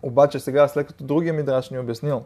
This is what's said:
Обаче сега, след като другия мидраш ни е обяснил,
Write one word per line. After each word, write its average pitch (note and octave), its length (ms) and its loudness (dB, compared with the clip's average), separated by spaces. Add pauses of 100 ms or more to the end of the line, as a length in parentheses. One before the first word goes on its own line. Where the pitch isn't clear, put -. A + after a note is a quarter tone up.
Обаче C#3 380 4
сега, C#3 280 4
след D3 180 -2
като - 180 -18
другия D#3+ 280 0
мидраш C3+ 380 -2
ни C3 60 -8
е B2+ 40 -6
обяснил, B2 460 -4